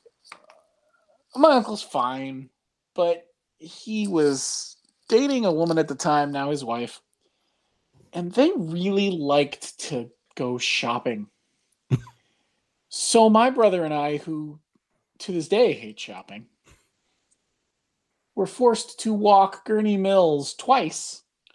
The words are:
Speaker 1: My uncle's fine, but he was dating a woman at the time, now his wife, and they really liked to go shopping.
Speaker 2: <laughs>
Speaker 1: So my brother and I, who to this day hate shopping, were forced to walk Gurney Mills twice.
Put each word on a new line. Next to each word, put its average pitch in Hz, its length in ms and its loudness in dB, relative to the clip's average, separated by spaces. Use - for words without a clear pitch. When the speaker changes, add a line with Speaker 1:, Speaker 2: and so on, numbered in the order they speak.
Speaker 1:
My 294 180 6
uncle's 214 280 0
fine, 135 680 -6
but 170 320 0
he 208 500 -8
was 147 680 -2
dating 254 380 2
a 180 60 2
woman 165 280 0
at 156 80 0
the 139 80 -6
time, 147 360 0
now 143 200 -4
his 139 120 -6
wife, 117 380 -8
and 175 180 -8
they 294 240 4
really 196 540 -2
liked 143 680 -2
to 123 220 -8
go 123 240 -4
shopping. 117 680 -4
Speaker 2:
<laughs> 127 80 2
Speaker 1:
So 220 380 4
my 226 220 4
brother 202 340 2
and 151 80 -4
I, 147 240 -2
who 151 420 -10
to - 120 -10
this 165 160 -4
day 202 260 2
hate 107 260 -12
shopping, 196 480 -18
were 190 140 -2
forced 233 540 0
to 220 120 -2
walk 202 500 4
Gurney 214 320 0
Mills 185 600 2
twice. - 680 -2